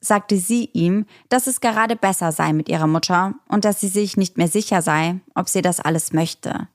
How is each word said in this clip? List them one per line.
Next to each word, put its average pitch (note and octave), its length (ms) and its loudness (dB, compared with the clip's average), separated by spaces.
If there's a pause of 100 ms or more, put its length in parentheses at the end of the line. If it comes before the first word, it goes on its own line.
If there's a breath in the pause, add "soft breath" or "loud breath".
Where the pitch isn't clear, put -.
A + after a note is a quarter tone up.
sagte G3+ 360 2
sie A3+ 360 0
ihm, F#3 340 0 (220 soft breath)
dass B3+ 180 0
es C4 140 -4
gerade A3+ 340 0
besser F#3 360 0
sei D#3 220 0
mit D#3 160 0
ihrer D#3+ 160 0
Mutter F3 480 2 (140)
und G3+ 180 2
dass G#3 140 0
sie G3+ 80 -2
sich G3+ 300 -2
nicht F#3+ 200 -2
mehr E3+ 100 2
sicher F#3+ 360 0
sei, E3+ 360 0 (140)
ob F#3 160 -4
sie F#3 140 0
das F3+ 160 0
alles D#3+ 340 -2
möchte. - 600 -4